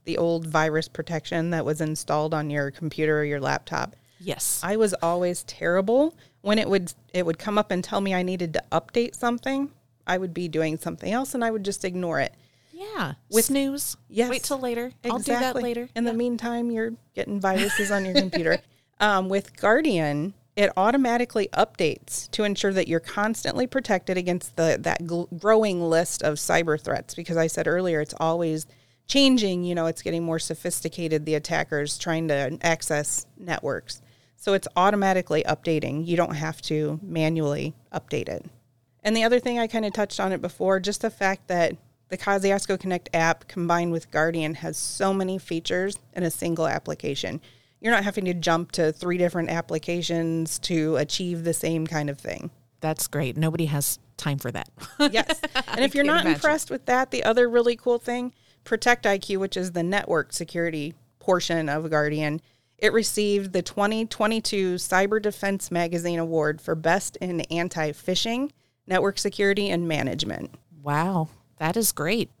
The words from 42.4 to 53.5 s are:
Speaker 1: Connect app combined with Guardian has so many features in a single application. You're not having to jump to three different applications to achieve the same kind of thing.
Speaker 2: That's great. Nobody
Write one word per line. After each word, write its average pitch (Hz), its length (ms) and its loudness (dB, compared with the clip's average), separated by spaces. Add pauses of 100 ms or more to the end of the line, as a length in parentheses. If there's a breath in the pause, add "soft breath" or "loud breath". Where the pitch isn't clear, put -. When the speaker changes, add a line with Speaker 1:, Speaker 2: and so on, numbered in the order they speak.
Speaker 1:
Connect 180 320 -4
app 165 360 2
combined 170 440 0
with 165 180 -4
Guardian 160 460 0
has 165 220 -8
so - 340 0
many 190 260 -2
features 180 600 -4 (160)
in 180 80 -4
a 165 80 0
single 165 360 -2
application. 151 760 -4 (380 soft breath)
You're 226 120 2
not 202 120 4
having 202 200 -2
to 180 100 0
jump 170 380 0
to 160 200 2
three 180 260 -2
different 170 320 0
applications 165 1080 -2
to 156 360 0
achieve 165 480 -2
the 170 80 0
same 160 340 0
kind 151 220 -2
of 139 100 -6
thing. - 320 -8 (300)
Speaker 2:
That's 156 260 -2
great. 135 300 -4
Nobody 160 300 0